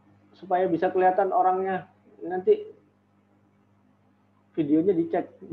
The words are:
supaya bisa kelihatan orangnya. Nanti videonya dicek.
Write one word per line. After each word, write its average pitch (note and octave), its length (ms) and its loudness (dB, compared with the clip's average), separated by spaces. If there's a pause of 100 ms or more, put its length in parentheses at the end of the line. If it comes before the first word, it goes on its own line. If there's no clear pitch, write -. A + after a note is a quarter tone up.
(360)
supaya F#3 320 -2
bisa F3 240 0
kelihatan F#3 400 2
orangnya. F#3 560 0 (380)
Nanti F#3 340 0 (2000)
videonya E3 400 0
dicek. E3+ 400 -4 (160)